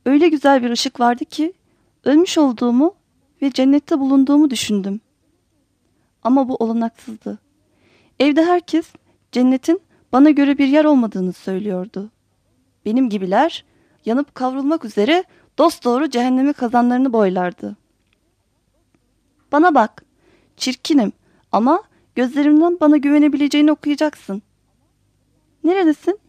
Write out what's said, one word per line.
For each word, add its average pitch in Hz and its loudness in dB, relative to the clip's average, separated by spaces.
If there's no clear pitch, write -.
öyle 294 4
güzel 277 2
bir 240 -4
ışık 254 -6
vardı 240 0
ki 320 -6
ölmüş 330 2
olduğumu 254 0
ve 277 -2
cennette 277 0
bulunduğumu 277 2
düşündüm. 202 -6
Ama 254 0
bu 254 -6
olanaksızdı. 226 -6
Evde 294 2
herkes 339 -2
cennetin 262 0
bana 277 6
göre 285 2
bir 277 2
yer 302 2
olmadığını 214 0
söylüyordu. 190 -8
Benim 240 -2
gibiler 202 -2
yanıp 254 -4
kavrulmak 269 -6
üzere 254 -2
dosdoğru 277 0
cehennemin 254 -2
kazanlarını 247 -2
boylardı. 190 -4
"Bana 311 2
bak, 226 0
çirkinim 254 -2
ama 269 0
gözlerimden 302 0
bana 302 4
güvenebileceğini 294 2
okuyacaksın." 294 -6
"Neredesin?" 349 0